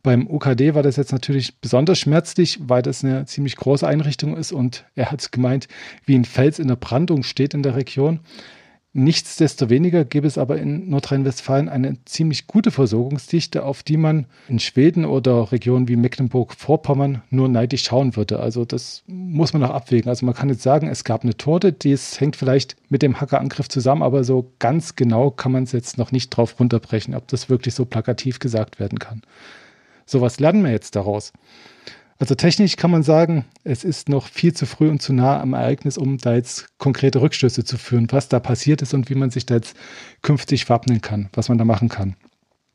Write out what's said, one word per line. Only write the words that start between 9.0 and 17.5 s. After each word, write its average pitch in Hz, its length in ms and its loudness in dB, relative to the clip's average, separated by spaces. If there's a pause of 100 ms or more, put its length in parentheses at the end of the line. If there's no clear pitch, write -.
gäbe 143 240 0
es 143 100 -2
aber 139 200 -2
in 147 320 -6
Nordrhein-Westfalen 139 800 0
eine 135 340 -4
ziemlich - 440 -4
gute 220 240 2
Versorgungsdichte, 135 920 -2
auf 139 200 -8
die 151 120 0
man 156 300 2 (240)
in 120 100 0
Schweden 160 460 2
oder 127 480 2
Regionen 123 340 0
wie 120 80 0
Mecklenburg-Vorpommern 135 1300 0
nur 131 180 2
neidisch 123 360 0